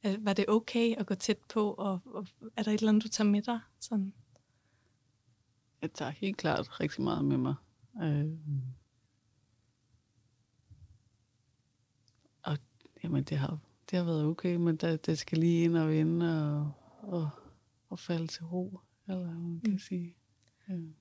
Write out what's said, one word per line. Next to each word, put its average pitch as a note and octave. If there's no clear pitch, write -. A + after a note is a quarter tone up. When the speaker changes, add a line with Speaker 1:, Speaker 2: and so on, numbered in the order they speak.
Speaker 1:
er, G3
var G#3
det G3
okay A3+
at A3
gå G3+
tæt -
på, G#3
og, F#3+
og A3
er A3+
der G#3+
et G#3+
eller G#3+
andet, G#3+
du A3
tager G#3
med G#3
dig? A#3
Sådan? G3
Speaker 2:
Jeg D#3+
tager C3
helt G3
klart -
rigtig D3
meget -
med C#3
mig. C3
Øh, D3+
og, D3
jamen, D3
det D3
har, C#3+
det F#3
har F3
været D#3+
okay, E3+
men E3+
der, E3
det D#3+
skal -
lige E3+
ind E3+
og D#3+
vende D#3
og, D3
og, F3
og F3
falde E3
til -
ro, F3+
eller F#3
hvad E3
man E3+
kan G#3+
Speaker 1:
Mm. F#3+
Speaker 2:
sige. F3
Ja. F#3+